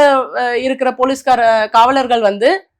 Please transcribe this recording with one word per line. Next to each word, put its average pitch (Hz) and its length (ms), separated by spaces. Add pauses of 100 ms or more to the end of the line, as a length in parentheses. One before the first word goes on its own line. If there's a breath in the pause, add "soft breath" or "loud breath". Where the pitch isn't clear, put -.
(360)
அ, 240 240
இருக்கிற 262 340
போலீஸ்கார, 247 760
காவலர்கள் 240 520
வந்து 220 480 (100)